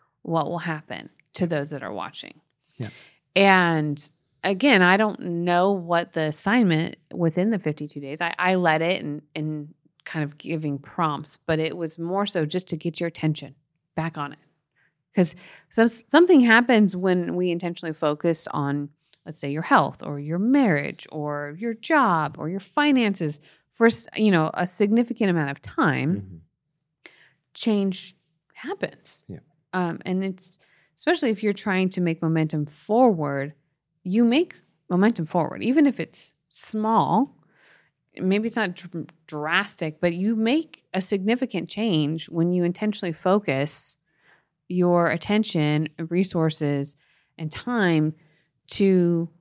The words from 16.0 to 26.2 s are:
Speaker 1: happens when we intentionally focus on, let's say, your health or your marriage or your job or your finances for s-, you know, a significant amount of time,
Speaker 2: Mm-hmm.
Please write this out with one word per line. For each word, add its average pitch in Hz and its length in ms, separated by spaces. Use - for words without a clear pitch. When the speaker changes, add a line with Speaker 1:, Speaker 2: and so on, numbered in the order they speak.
Speaker 1:
happens 226 520
when 180 420
we 180 140
intentionally 170 440
focus 156 540
on, 143 420
let's - 160
say, 143 100
your 151 120
health 156 400
or 143 180
your 156 180
marriage 214 720
or 147 480
your 233 140
job 214 640
or 156 120
your 190 100
finances 220 800
for 233 160
s-, - 300
you 214 140
know, 160 220
a 175 140
significant 220 640
amount 156 200
of 139 120
time, 147 540
Speaker 2:
Mm-hmm. 95 200